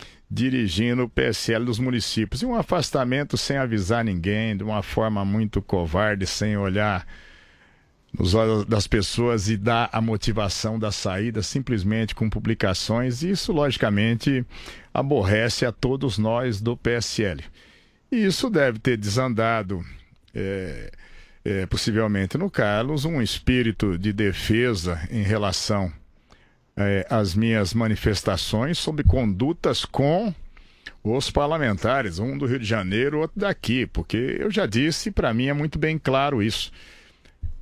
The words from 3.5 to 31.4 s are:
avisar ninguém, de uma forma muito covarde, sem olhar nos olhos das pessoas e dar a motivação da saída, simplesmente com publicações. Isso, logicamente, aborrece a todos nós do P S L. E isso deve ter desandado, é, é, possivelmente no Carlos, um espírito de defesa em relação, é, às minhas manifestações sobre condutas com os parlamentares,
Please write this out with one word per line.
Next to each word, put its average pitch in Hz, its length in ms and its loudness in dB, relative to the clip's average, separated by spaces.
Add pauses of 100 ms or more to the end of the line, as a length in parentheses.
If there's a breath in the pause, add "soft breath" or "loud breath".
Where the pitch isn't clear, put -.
avisar 117 460 0
ninguém, 104 540 0
de 98 60 -4
uma 107 180 -2
forma 110 420 0
muito 104 380 0
covarde, 95 640 0
sem 107 320 -2
olhar 101 480 0 (1120 loud breath)
nos 92 160 2
olhos 110 320 4
das 104 220 0
pessoas 113 640 2
e 110 80 2
dar 117 340 0
a 113 100 0
motivação 110 800 -2
da 107 120 -2
saída, 107 520 -4
simplesmente 110 720 0
com 110 140 0
publicações. 113 920 0
Isso, 185 300 -2
logicamente, 123 920 2 (480 loud breath)
aborrece 113 760 2
a 117 40 0
todos 127 460 -2
nós 113 420 0
do 117 160 -2
P 120 180 0
S 117 300 -2
L. 82 200 -2 (680 soft breath)
E 220 140 2
isso 190 240 0
deve 139 300 2
ter 123 180 2
desandado, 107 880 0 (500 loud breath)
é, 95 580 -6 (540 loud breath)
é, 98 220 0
possivelmente 107 680 0
no 190 120 -2
Carlos, 127 560 0
um 160 160 0
espírito 110 800 0
de 104 140 0
defesa 101 840 0 (120)
em 110 120 -2
relação, 101 680 0 (840 soft breath)
é, 101 340 2
às 104 260 2
minhas 110 380 2
manifestações 110 1040 0
sobre 151 260 -4
condutas 123 840 2
com 170 480 0 (680 loud breath)
os 123 260 0
parlamentares, 131 880 0